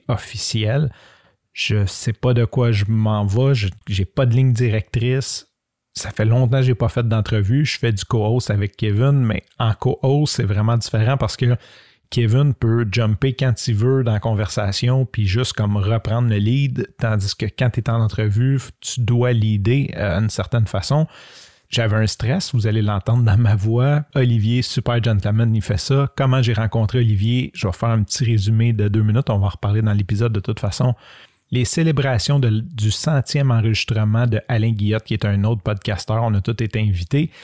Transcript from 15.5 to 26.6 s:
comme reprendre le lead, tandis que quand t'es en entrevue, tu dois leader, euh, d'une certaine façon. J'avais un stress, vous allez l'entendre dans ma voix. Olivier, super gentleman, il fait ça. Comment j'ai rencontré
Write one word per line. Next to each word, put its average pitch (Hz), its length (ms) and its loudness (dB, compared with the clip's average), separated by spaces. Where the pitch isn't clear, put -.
comme 104 240 0
reprendre 110 540 0
le 107 60 0
lead, 123 600 -2
tandis 107 360 -2
que - 100 -6
quand 120 240 -2
t'es 113 220 -2
en 117 100 0
entrevue, 110 580 0
tu - 220 -6
dois 120 300 2
leader, 110 640 0
euh, 98 240 -2
d'une 110 100 0
certaine 107 360 -2
façon. 147 400 0
J'avais 110 280 0
un 110 100 2
stress, 131 480 -2
vous 110 120 0
allez 110 160 0
l'entendre 104 400 0
dans 107 160 4
ma 110 180 4
voix. 123 480 2
Olivier, 120 460 2
super 117 420 -2
gentleman, 110 540 2
il 107 60 0
fait - 160 -2
ça. 139 280 0
Comment 131 260 2
j'ai 117 100 0
rencontré 113 460 0